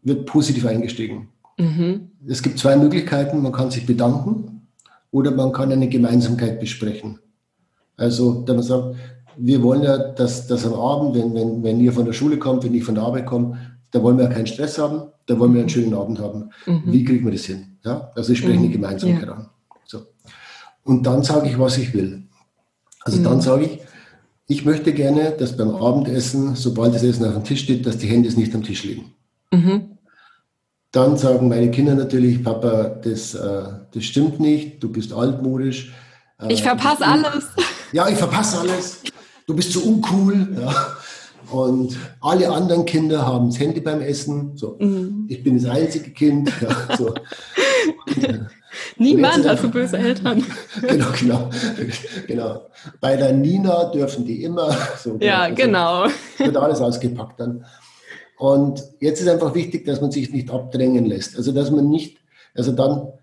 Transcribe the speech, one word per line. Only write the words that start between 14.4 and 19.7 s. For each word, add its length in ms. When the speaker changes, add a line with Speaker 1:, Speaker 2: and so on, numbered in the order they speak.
Speaker 1:
Stress 320
haben, 240
da 120
wollen 160
wir 60
einen 60
Speaker 2:
Mhm. 40
Speaker 1:
schönen 240
Abend 240
haben. 320
Speaker 2:
Mhm. 200
Speaker 1:
Wie 180
kriegen 200
wir 80
das 120
hin? 400
Ja? 300
Also 180
ich 60
spreche 200
eine 100
Speaker 2:
Mhm. 40
Speaker 1:
Gemeinsamkeit 540
Speaker 2:
Ja. 80
Speaker 1:
an. 140